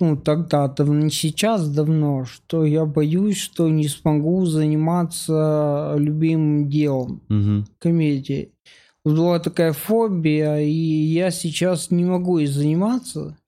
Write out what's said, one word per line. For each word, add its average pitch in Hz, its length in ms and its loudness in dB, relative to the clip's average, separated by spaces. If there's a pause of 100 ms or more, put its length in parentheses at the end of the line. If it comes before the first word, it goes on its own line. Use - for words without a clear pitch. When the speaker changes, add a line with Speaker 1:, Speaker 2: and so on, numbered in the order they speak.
Speaker 1:
ну, 160 160 2
тогда, 151 520 0
давно, 147 360 0
не 151 60 0
сейчас, 165 580 -2
давно, 147 560 0
что 160 400 -4
я 156 200 2
боюсь, 160 540 0
что - 300 -2
не 156 200 2
смогу 156 580 0
заниматься 156 1500 0
любимым 151 720 2
делом, 139 600 -2
Speaker 2:
Мгм. 104 380 2 (120)
Speaker 1:
комедией. 147 720 -2 (540)
Вот 151 120 2
была 170 220 2
такая 165 360 0
фобия, 156 880 0
и 151 100 0
я 160 580 0
сейчас 170 600 -2
не 175 120 2
могу 180 340 0
ей 147 100 2
заниматься, 151 880 -2 (120)